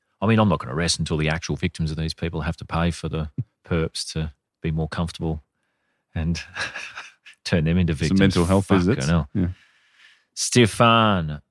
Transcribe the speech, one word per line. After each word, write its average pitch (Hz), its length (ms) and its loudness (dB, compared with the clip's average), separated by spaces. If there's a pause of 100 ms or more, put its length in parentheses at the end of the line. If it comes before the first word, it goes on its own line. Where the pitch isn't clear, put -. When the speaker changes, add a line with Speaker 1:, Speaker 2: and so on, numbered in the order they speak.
(200)
Speaker 1:
I 95 60 -2
mean, 110 140 4
I'm 107 80 6
not 80 100 4
gonna 62 160 -10
rest 82 240 0
until 82 180 -2
the 76 140 0
actual 78 260 -4
victims 82 360 -4
of 78 40 -6
these 80 160 -4
people 82 300 -6
have 82 160 -4
to - 80 -14
pay 85 240 -2
for 80 180 -6
the 78 220 -6 (340)
perps - 480 -4
to 78 200 -6 (280)
be 82 120 -4
more 78 160 -2
comfortable 82 540 -4 (720)
and 82 280 -2 (520)
<laughs> - 500 -20
turn - 200 0
them 85 140 2
into 85 160 2
Speaker 2:
Some 69 60 -4
Speaker 1:
victims. 90 200 2
Speaker 2:
mental 95 240 4
health 95 220 2
Speaker 1:
Fucking 92 180 4
Speaker 2:
visits. 131 220 0
Speaker 1:
hell. 85 260 2
Speaker 2:
Yeah. 90 160 0 (880)
Speaker 1:
Stefan, 110 1160 4